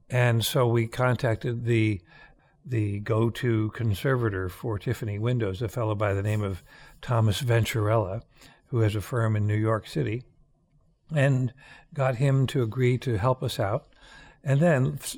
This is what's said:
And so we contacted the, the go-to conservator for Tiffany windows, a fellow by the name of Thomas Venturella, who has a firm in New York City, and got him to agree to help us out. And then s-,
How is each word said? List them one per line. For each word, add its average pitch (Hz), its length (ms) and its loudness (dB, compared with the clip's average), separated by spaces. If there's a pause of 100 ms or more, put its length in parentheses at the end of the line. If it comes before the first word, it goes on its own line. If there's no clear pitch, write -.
(100)
And 120 340 2
so 131 220 2
we 117 220 2
contacted 120 760 -2
the, 110 360 2 (640)
the 104 360 -2
go-to 110 720 0
conservator 113 800 -2
for 107 300 -6
Tiffany 104 400 -6
windows, 113 440 -2
a 110 60 -4
fellow 110 260 -2
by 101 200 0
the 98 80 -2
name 107 200 0
of 95 220 -6 (360)
Thomas 110 400 0
Venturella, 113 800 0 (440)
who 120 140 -2
has 107 160 2
a 104 40 -4
firm 110 360 0
in 104 100 0
New 104 80 0
York 110 320 0
City, 123 380 -4 (920)
and 135 380 2 (420)
got 135 220 0
him 135 320 4
to 135 140 0
agree 123 360 2
to 117 200 -2
help 127 240 0
us 127 180 -2
out. 107 340 -4 (480)
And 139 180 2
then 147 400 4
s-, - 180 -10